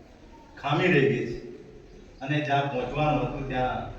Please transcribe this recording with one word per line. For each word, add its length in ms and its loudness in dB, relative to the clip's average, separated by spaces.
ખામી 320 2
રહી 220 6
ગઈ 180 0
છે 100 -6
અને 220 -2
જ્યાં 280 2
પહોંચવાનું 580 0
હતું 200 -6
ત્યાં 320 -2